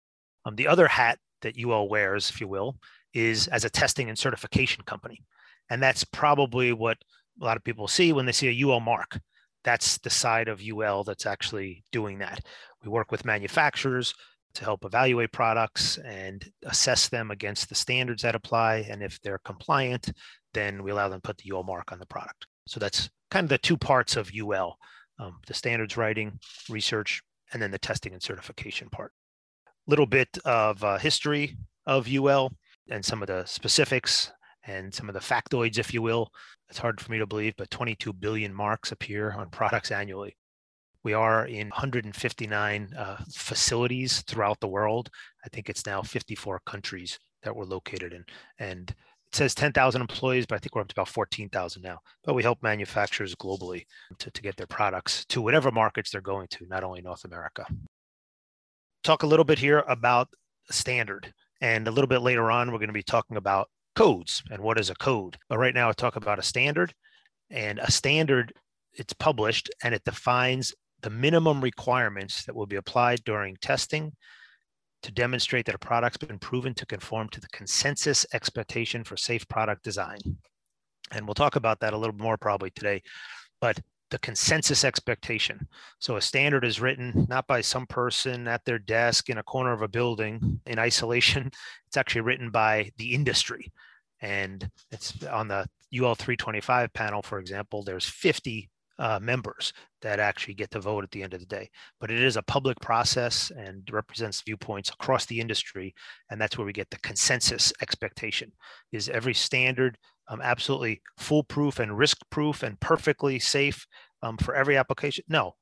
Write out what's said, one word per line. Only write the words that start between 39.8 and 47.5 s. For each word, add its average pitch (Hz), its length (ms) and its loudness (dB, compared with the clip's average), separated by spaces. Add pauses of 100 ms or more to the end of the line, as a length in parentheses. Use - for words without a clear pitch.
annually. 101 460 -8 (680)
We 107 80 -2
are 110 340 4
in 107 240 -8
hundred 123 360 -2
and 104 100 -10
fifty-nine, 104 800 -2
uh, 101 200 -8 (140)
facilities 123 920 0
throughout 104 380 0
the 110 80 -2
world. 107 420 0 (340)
I - 40 -16
think - 200 -10
it's - 160 -8
now 98 160 -4
fifty-four - 640 -6
countries 92 540 -10 (240)
that 110 120 -6